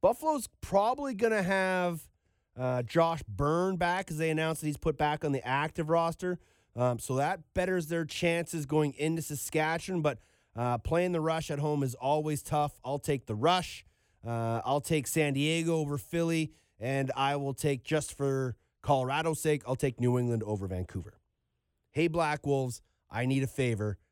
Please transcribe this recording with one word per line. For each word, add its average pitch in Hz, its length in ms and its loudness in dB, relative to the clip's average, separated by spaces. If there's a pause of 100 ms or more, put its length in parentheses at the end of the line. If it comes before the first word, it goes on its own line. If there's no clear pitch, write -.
Buffalo's 269 460 2 (140)
probably 254 520 2
gonna 220 300 2
have, 185 680 0 (480)
uh, 127 260 0
Josh 165 440 2
Byrne 160 500 0
back 180 300 0
'cause 156 100 -6
they 160 140 0
announced 160 300 0
that 156 60 -4
he's 143 100 -4
put 156 200 -2
back 151 260 0
on 151 80 0
the 135 140 -2
active 151 440 -2
roster. 170 500 0 (360)
Um, 123 220 2
so 127 180 -4
that 156 380 -2
betters 180 340 0
their 165 180 -2
chances 170 600 -2
going 147 280 2
into 160 280 -2
Saskatchewan. 160 800 -2
But, 143 180 0 (360)
uh, 120 240 0
playing 175 320 0
the 165 100 0
Rush 160 300 -2
at 147 80 -4
home 151 240 2
is 127 120 -2
always 147 460 0
tough. 147 420 -2
I'll 135 160 -4
take 139 280 -2
the 113 80 -4
Rush. 165 500 2 (380)
Uh, 117 420 -2
I'll 139 160 2
take 156 240 0
San 147 280 0
Diego 160 420 2
over 147 220 -2
Philly. 165 560 -2 (260)
And 135 360 0
I 139 200 0
will 139 180 -2
take, 139 300 -2
just 151 300 -2
for 135 420 -2 (260)
Colorado's 147 600 0
sake, 151 260 2
I'll 131 80 0
take 131 240 -2
New 123 180 4
England 120 260 2
over 101 240 -4
Vancouver. 90 520 -6 (720)
Hey, 160 160 2
Black 156 380 0
Wolves, 135 360 0 (280)
I 120 160 -2
need 135 180 2
a 135 40 -2
favor. 107 520 0 (120)